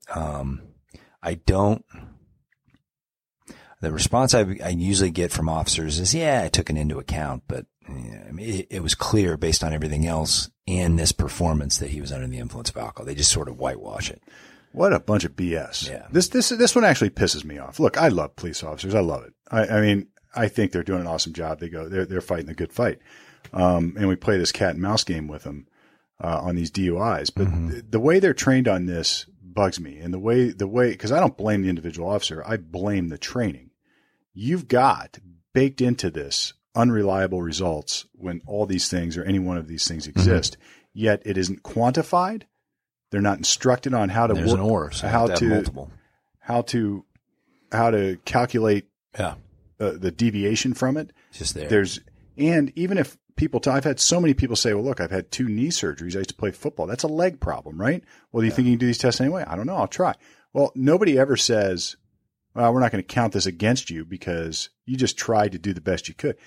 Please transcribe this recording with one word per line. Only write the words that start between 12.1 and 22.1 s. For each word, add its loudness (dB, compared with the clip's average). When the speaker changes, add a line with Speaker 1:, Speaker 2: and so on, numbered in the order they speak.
Speaker 1:
under -8
the -8
influence -8
of -10
alcohol." -10
They -8
just 2
sort 0
of -12
whitewash -6
it. -18
Speaker 2:
What 2
a 2
bunch 0
of -6
B -2
S. -6
Speaker 1:
Yeah. -14
Speaker 2:
This, 4
this, 2
this 4
one 4
actually 4
pisses -2
me -12
off. -12
Look, 4
I 6
love -2
police -10
officers. -4
I 4
love 0
it. -20
I, 2
I 4
mean, 2
I 2
think 0
they're -2
doing -2
an -6
awesome -4
job. -6
They -10
go, -10
they're, -2
they're -4